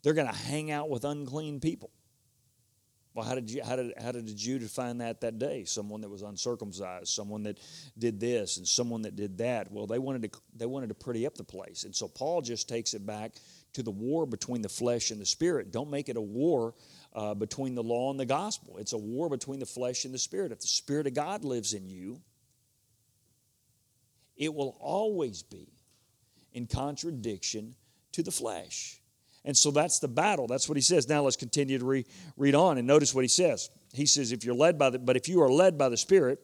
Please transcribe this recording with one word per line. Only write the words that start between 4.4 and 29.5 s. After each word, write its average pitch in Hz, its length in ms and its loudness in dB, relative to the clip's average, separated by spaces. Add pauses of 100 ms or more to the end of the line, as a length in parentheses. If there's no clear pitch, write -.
define 120 380 -6
that 117 240 -6
that 113 180 -4
day? 139 240 -4
Someone 104 380 -8
that 101 80 -12
was 98 120 -12
uncircumcised, 98 840 -8
someone 104 360 -4
that 104 180 -8 (360)
did 113 220 0
this, 113 380 0
and 90 100 -6
someone 117 360 0
that 101 120 -8
did 98 220 -6
that. 110 340 -2
Well, 104 160 -6
they 117 120 0
wanted 131 240 -4
to, - 160 -10 (140)
they 113 120 -8
wanted 127 240 -4
to 104 60 -6
pretty 120 300 -4
up 151 100 -4
the - 100 -16
place. - 400 -12
And 101 100 -14
so 104 140 -4
Paul 160 320 -2
just 117 260 -6
takes 117 260 -4
it 101 120 -8
back 107 260 -8 (400)
to 131 120 -8
the 113 80 -4
war 135 340 -2
between 120 360 -4
the 104 80 -4
flesh 120 420 -2
and 107 100 -10
the 95 40 -8
spirit. 147 460 0
Don't 139 180 -4
make 143 200 -4
it 117 80 -4
a 110 40 -2
war, 117 540 0 (380)
uh, 104 200 -4
between 123 400 -4
the 120 100 -4
law 120 280 0
and 135 80 -6
the 131 60 -2
gospel. 156 540 -4
It's 107 120 -8
a 117 60 -4
war 120 320 -4
between 135 320 -6
the 120 40 -6
flesh 123 380 -4
and 127 100 -8
the 123 60 -6
spirit. 185 320 -4
If 101 80 -12
the - 80 -6
Spirit 143 400 0
of 127 60 -2
God 170 320 -4
lives 120 280 -2
in 95 140 -8
you, 95 320 -12 (2250)
it 151 180 -2
will 139 280 -4
always 170 600 -2
be - 280 -20 (840)
in 120 160 -8
contradiction 123 1080 -4 (360)
to 170 100 -2
the 180 100 -2
flesh. - 680 -6 (480)
And 139 80 0